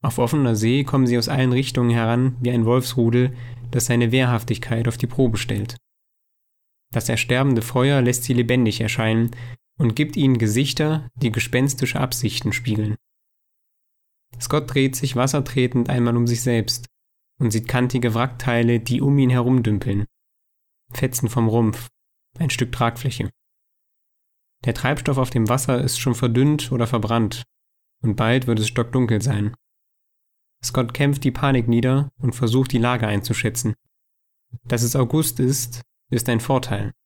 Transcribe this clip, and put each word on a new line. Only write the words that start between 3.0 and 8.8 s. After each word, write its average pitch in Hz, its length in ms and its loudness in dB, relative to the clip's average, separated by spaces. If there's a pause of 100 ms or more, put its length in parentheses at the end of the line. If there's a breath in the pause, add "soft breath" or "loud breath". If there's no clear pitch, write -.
das 120 160 0
seine 120 260 2
Wehrhaftigkeit 120 760 0
auf 117 100 -2
die - 100 -2
Probe 117 300 2
stellt. 104 380 -4 (1200)
Das 113 160 -2
ersterbende 123 520 0
Feuer 131 400 2
lässt 123 220 2
sie 135 100 -2
lebendig 120 460 2